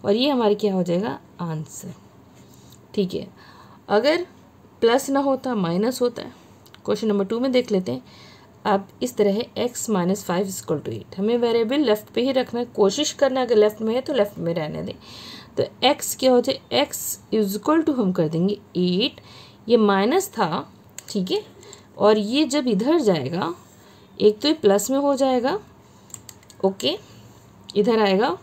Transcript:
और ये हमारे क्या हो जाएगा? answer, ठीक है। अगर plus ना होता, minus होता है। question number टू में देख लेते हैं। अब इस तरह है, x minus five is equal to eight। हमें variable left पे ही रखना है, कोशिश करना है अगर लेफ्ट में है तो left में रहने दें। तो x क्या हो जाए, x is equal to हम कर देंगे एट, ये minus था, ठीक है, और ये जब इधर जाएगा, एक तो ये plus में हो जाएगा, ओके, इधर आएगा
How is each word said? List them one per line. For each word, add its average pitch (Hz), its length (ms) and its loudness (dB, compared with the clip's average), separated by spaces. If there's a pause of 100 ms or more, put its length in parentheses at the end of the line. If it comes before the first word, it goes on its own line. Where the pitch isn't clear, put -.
और 208 80 2
ये 254 180 2
हमारे 226 240 2
क्या 208 200 0
हो 185 80 2
जाएगा? 190 360 -2 (220)
answer, 165 540 -10 (1000)
ठीक 190 200 -2
है। - 120 -6 (600)
अगर 294 380 2 (560)
plus 247 280 2
ना 277 100 2
होता, 269 360 -2
minus 196 460 0
होता 240 200 -2
है। - 100 -14 (520)
question 214 240 -2
number 202 160 2
टू 226 160 -4
में 262 120 0
देख 247 200 2
लेते 185 200 -2
हैं। - 360 -14 (360)
अब 208 240 0 (140)
इस 247 140 -6
तरह 202 180 2
है, 226 100 -2 (140)
x 240 300 -4
minus 190 340 0
five 190 240 -2
is 190 100 -10
equal 151 240 -4
to - 120 -8
eight। 113 240 -12
हमें 214 220 0
variable 233 420 0
left 214 340 0
पे 233 80 0
ही 269 100 0
रखना 247 280 -2
है, 240 60 -4
कोशिश 214 460 0
करना 262 280 0
है 247 60 0
अगर 226 100 2
लेफ्ट 208 260 4
में 220 120 -2
है 254 60 0
तो 277 120 -6
left 202 260 0
में 165 160 -4
रहने 156 280 -6
दें। - 120 -10 (600)
तो - 80 0 (200)
x 285 320 0
क्या 262 160 4
हो 247 80 6
जाए, - 200 -2 (200)
x - 180 -4 (360)
is 208 220 0
equal 311 280 2
to 311 100 0
हम 208 180 0
कर 170 160 0
देंगे 175 300 0 (180)
एट, 180 440 0 (480)
ये 233 80 4
minus 214 520 2
था, 196 400 -4 (400)
ठीक 190 220 -4
है, 415 120 -2 (560)
और 214 200 6
ये 240 280 0
जब 262 220 0
इधर 240 320 2
जाएगा, 180 520 0 (680)
एक 214 220 4
तो 294 80 0
ये 311 80 4
plus 196 340 2
में 269 80 0
हो 285 180 2
जाएगा, 262 420 0 (1040)
ओके, 247 320 -2 (800)
इधर 220 240 2
आएगा 214 420 2